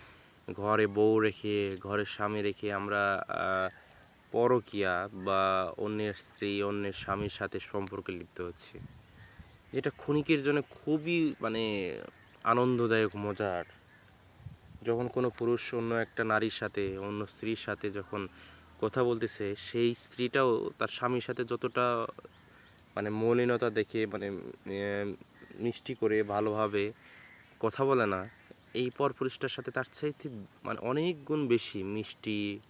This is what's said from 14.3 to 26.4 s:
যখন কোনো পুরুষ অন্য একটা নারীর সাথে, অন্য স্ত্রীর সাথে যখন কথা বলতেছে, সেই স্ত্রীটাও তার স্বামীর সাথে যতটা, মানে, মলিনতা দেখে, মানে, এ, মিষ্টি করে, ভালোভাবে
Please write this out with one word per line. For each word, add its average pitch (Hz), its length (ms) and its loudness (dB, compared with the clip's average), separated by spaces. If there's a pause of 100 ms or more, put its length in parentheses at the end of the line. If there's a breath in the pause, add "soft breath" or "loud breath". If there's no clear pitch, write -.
যখন 117 240 0
কোনো 123 220 2
পুরুষ 120 440 0
অন্য 117 200 0
একটা 113 300 0
নারীর 107 260 2
সাথে, 98 480 -2
অন্য 104 280 -4
স্ত্রীর 110 300 -4
সাথে 104 340 -4
যখন 98 380 -6 (520 loud breath)
কথা 123 240 2
বলতেছে, 113 540 0
সেই 120 360 2
স্ত্রীটাও 123 840 0
তার 110 100 0
স্বামীর 123 320 0
সাথে 123 240 -4
যতটা, 120 600 0 (920 loud breath)
মানে, 104 140 0
মলিনতা 120 600 4
দেখে, 110 360 2
মানে, 101 200 -4 (400)
এ, 101 480 -2 (460)
মিষ্টি 117 340 -4
করে, 107 280 4
ভালোভাবে 104 680 0 (680 loud breath)